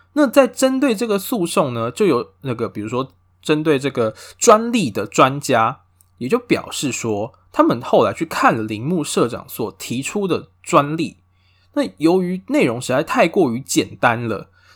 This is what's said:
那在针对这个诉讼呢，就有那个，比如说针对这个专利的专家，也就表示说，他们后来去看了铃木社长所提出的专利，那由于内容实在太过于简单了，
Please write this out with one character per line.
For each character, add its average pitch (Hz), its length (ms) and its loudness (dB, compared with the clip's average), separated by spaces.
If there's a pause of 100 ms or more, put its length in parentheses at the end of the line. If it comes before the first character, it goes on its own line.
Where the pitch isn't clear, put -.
(140)
那 285 120 4
在 262 220 4
针 262 320 0
对 262 160 2
这 233 100 -4
个 202 140 0
诉 196 260 -2
讼 156 300 0
呢， 117 160 -4
就 214 160 0
有 120 240 0 (100)
那 127 140 -6
个， 113 120 -4
比 101 140 -10
如 104 60 -8
说 123 240 -4 (280)
针 156 220 0
对 156 160 2
这 131 140 -2
个 113 240 -2 (240)
专 226 320 6
利 214 180 0
的 104 160 -4
专 139 340 2
家， 120 420 0 (360)
也 120 100 -8
就 226 120 2
表 160 320 -2
示 139 200 -4
说， 110 420 -4 (180)
他 - 120 0
们 147 180 2
后 156 240 4
来 101 80 0
去 165 120 -6
看 196 300 2
了 110 80 -4
铃 110 220 -6
木 165 180 -2
社 143 240 0
长 107 220 -8
所 113 240 -6
提 - 280 -8
出 202 240 -4
的 156 240 -4 (140)
专 147 320 0
利， 160 220 -6 (560)
那 285 100 0 (140)
由 170 240 2
于 185 260 -4
内 277 160 2
容 123 180 0
实 - 120 -4
在 143 100 0
太 196 240 0
过 165 240 2
于 113 80 -6
简 120 400 -4
单 120 260 0
了， 110 240 -8 (260)